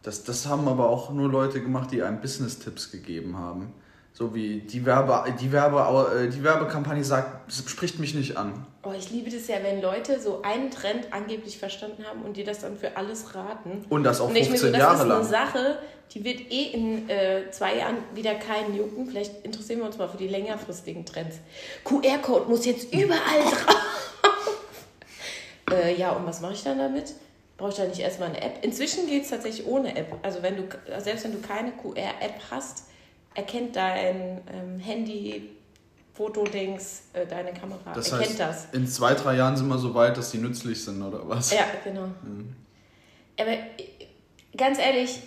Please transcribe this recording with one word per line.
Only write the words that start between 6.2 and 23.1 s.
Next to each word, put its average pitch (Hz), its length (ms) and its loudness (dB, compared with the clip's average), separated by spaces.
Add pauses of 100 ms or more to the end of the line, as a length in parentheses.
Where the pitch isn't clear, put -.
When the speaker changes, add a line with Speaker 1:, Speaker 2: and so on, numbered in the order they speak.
Speaker 1:
äh, 120 40 2
die 135 160 -2
Werbekampagne 151 580 4
sagt, 131 460 0
"Das - 200 -8
spricht 175 300 -4
mich 151 160 -4
nicht 139 220 -2
an." 104 280 -4 (200)
Speaker 2:
Oh, 196 120 -6
ich 190 140 -10
liebe 233 180 -4
das 233 200 -8
ja, 214 160 0
wenn 196 180 0
Leute 202 380 0
so 202 220 -2
einen 247 280 -2
Trend 240 400 -4
angeblich 214 480 -6
verstanden 214 500 -10
haben 220 140 -10
und 208 140 -8
dir 196 80 -6
das 208 160 -6
dann 202 160 -8
für - 200 -6
alles 214 380 -8
raten. 196 540 -8
Speaker 1:
Und 147 160 4
das 120 160 4
auch 120 80 2
Speaker 2:
Und 117 80 4
ich 135 140 6
mir - 60 4
so, - 100 6
Speaker 1:
fünfzehn - 80 8
Speaker 2:
das - 60 6
Speaker 1:
Jahre 151 140 10
Speaker 2:
ist - 60 4
eine 214 140 6
Speaker 1:
lang. 220 100 4
Speaker 2:
Sache, 262 540 2 (360)
die 208 100 -8
wird 247 160 -2 (120)
eh 262 100 0 (100)
in, 220 380 -2
äh, 190 400 2
zwei 202 280 0
Jahren - 180 0 (180)
wieder 214 220 0
keinen 214 400 -2
jucken. 214 300 -2
Vielleicht 208 380 -6
interessieren 226 360 -4
wir 220 60 -2
uns 214 120 -8
mal 180 100 -2
für 180 80 -10
die 190 120 -4
längerfristigen 190 760 -6
Trends. 160 340 -8 (440)
Q-R-Code 269 680 4
muss 233 180 4
jetzt - 280 0
überall 330 480 6